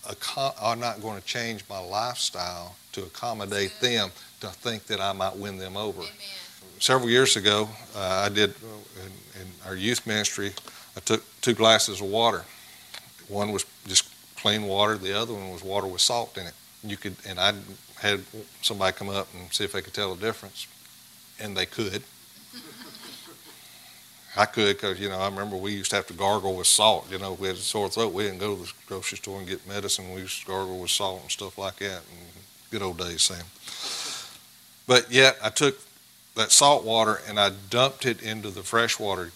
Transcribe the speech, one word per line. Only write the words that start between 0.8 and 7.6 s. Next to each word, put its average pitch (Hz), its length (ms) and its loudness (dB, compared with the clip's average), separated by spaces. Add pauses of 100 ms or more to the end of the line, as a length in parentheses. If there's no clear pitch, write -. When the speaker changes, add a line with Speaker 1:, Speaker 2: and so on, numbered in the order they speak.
Speaker 1:
gonna 104 200 -8
change 117 460 -4
my 98 120 -8
lifestyle 90 960 -4 (160)
to 98 100 -6
accommodate 101 800 -4
Speaker 2:
Good. 123 100 4
Speaker 1:
them 104 200 2 (300)
to - 80 -10
think - 380 -6
that 104 140 -2
I 98 120 0
might 98 240 -2
win 101 200 -8
them 95 200 -10
over. 101 240 -6
Speaker 2:
Amen. - 120 -10 (680)
Speaker 1:
Several 131 280 4
years 123 280 6
ago, 104 320 4 (260)